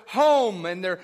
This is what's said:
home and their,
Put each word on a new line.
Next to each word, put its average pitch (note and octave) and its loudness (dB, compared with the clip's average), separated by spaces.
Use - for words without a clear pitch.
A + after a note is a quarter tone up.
home A#3+ 2
and F3 -8
their, F3+ -4